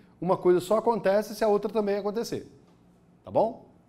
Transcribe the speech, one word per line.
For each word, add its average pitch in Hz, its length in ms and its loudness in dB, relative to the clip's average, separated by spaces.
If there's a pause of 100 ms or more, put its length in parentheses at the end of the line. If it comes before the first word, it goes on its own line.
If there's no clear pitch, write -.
(200)
uma 175 160 0
coisa 180 240 4
só 214 160 0
acontece 214 600 0
se 226 80 -2
a 220 40 4
outra 202 240 0
também 208 240 0
acontecer. 202 540 -6 (760)
Tá 98 60 -18
bom? 190 400 0 (180)